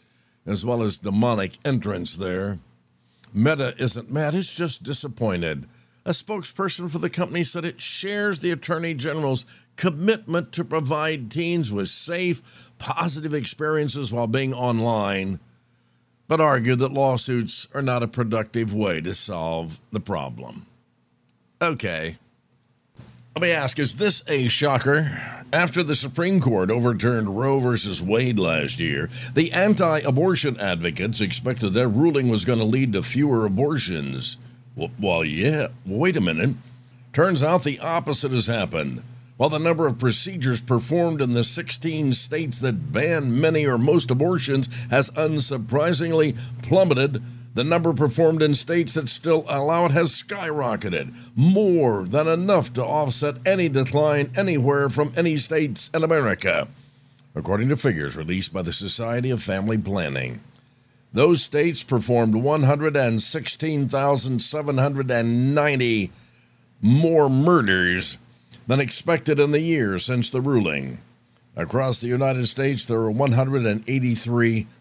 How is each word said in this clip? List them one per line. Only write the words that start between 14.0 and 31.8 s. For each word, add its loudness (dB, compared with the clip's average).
while 0
being 0
online, 0
but 2
argued 4
that 0
lawsuits -2
are -4
not -2
a -2
productive -2
way 0
to -6
solve -6
the -6
problem. -8
Okay. -2
Let -4
me 4
ask, 0
is -2
this 0
a 2
shocker? 0
After 2
the 0
Supreme 0
Court 2
overturned 2
Roe 2
versus 0
Wade 2
last 0
year, -2
the 2
anti-abortion 2
advocates -2
expected -2
their 2